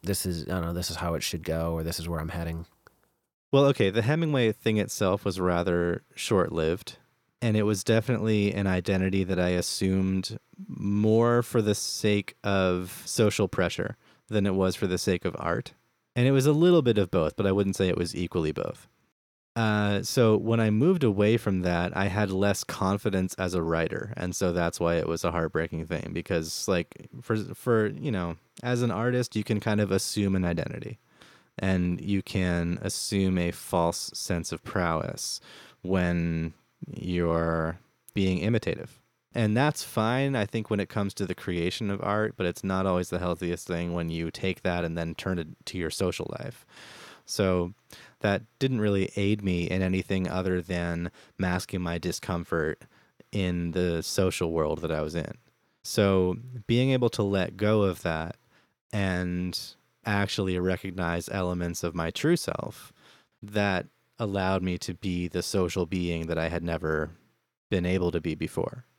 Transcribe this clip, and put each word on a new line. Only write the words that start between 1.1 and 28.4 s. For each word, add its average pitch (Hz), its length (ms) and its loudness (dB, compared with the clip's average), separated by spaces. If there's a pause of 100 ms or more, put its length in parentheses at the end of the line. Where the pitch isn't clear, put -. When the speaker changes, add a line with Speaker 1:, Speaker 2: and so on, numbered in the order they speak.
Speaker 1:
it 82 100 -2
should 80 200 -4
go," 82 300 -2
or, 82 100 -2
"This 82 140 -4
is 82 120 -6
where 82 100 -4
I'm 80 100 -6
heading"? 82 360 -6 (880)
Speaker 2:
Well, 139 140 8
okay, 113 220 4
the 107 120 0
Hemingway 143 500 2
thing 107 260 0
itself 98 460 0
was 92 160 -2
rather 87 640 2 (100)
short-lived, 82 840 0 (440)
and 113 140 2
it 107 80 4
was 104 220 0
definitely 110 680 2
an 98 140 0
identity 95 560 2
that 90 160 0
I 90 100 4
assumed 95 880 0 (300)
more 110 760 4
for 120 200 0
the 104 140 4
sake - 680 0
of 92 640 0
social 104 420 2
pressure - 480 -2 (320)
than 104 180 0
it 98 100 2
was 95 200 4
for 101 120 -2
the 92 100 0
sake 90 260 0
of 87 160 -4
art. 85 320 -2 (460)
And 123 100 4
it 139 40 4
was 135 140 4
a 151 60 6
little 165 300 6
bit 117 160 4
of 98 140 2
both, 80 260 2
but 101 100 0
I 95 60 4
wouldn't 98 240 2
say 95 100 4
it 90 100 2
was 85 160 -2
equally 85 380 -2
both. - 380 -6 (680)
Uh, 104 480 2
so 113 320 6
when 113 240 2
I 110 100 4
moved 143 360 4
away 104 320 4
from 95 240 0
that, 87 340 0
I 98 120 0
had 101 220 0
less 98 360 0
confidence 95 680 0
as 92 180 -2
a 90 80 0
writer. 82 560 -2
And 90 180 -4
so 90 160 0
that's 85 300 0
why 85 140 2
it 85 120 0
was 82 160 -2
a 87 80 0
heartbreaking 82 540 -2
thing, 82 260 -6
because, 85 560 -4
like, 87 400 -2 (140)
for, 113 160 -2 (180)
for, 110 320 2
you 104 240 -4
know, 87 240 -2 (280)